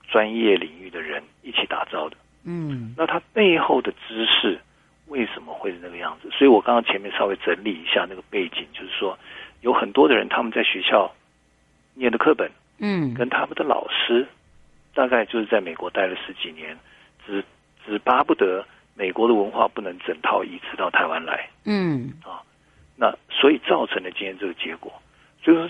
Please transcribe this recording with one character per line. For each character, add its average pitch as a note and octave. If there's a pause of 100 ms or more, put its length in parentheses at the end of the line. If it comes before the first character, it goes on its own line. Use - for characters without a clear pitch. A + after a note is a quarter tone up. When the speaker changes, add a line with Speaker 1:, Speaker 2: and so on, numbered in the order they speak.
Speaker 1:
专 G#2+
业 A2+
领 E2
域 F#2
的 -
人 D#2 (200)
一 -
起 -
打 -
造 -
的。 - (260)
Speaker 2:
嗯。 C#3+
Speaker 1:
那 D#3+
他 F3 (140)
背 F#3+
后 C3+
的 G#2 (160)
知 A2+
识 A2 (480)
为 C3
什 -
么 -
会 F#2+
是 F2
那 F2+
个 F2
样 -
子？ -
所 -
以 -
我 A2+
刚 A#2+
刚 A#2
前 G2
面 G2+
稍 -
微 G2
整 -
理 G#2+
一 E2
下 G2
那 F#2+
个 F#2
背 F#2+
景， -
就 -
是 F#2
说 F#2+ (440)
有 A#2+
很 G#2+
多 D3
的 C#3
人 G#2
他 B2
们 A2+
在 A#2
学 -
校 G2+ (840)
念 B2+
的 A#2
课 -
本， F2 (300)
Speaker 2:
嗯。 F3+
Speaker 1:
跟 B2
他 C3
们 -
的 D#3+
老 C#3
师， - (680)
大 C3+
概 A#2+
就 A#2
是 G#2+
在 G#2+
美 F2
国 F2+
待 G2
了 F2+
十 -
几 -
年， D#2+ (480)
只， G2 (400)
只 G#2+
巴 B2+
不 -
得 F#2+ (280)
美 F#2+
国 A2
的 A#2+
文 G#2
化 A2
不 -
能 F2+
整 -
套 F#2+
移 F2 (120)
植 -
到 F2+
台 -
湾 -
来。 D#2 (160)
Speaker 2:
嗯。 D#3+ (100)
Speaker 1:
啊， - (540)
那 A#2 (160)
所 C#3
以 D3
造 D3
成 -
了 F#2
今 -
天 F#2+
这 G2
个 F2
结 -
果。 - (520)
所 D#3+
以 E3
说 E3